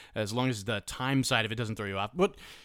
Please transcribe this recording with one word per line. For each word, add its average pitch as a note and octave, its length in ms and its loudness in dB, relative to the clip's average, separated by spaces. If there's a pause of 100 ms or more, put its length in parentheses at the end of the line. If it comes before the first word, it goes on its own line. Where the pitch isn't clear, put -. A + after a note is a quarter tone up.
(140)
as G#2+ 200 -2
long B2+ 160 2
as G#2 160 -2
the G#2 160 -2
time C3 420 0
side A2+ 220 2
of G#2+ 80 -4
it - 20 -4
doesn't A2 220 -2
throw G#2 100 -4
you G2 100 -2
off. G2+ 160 -2
But D3+ 220 2 (300)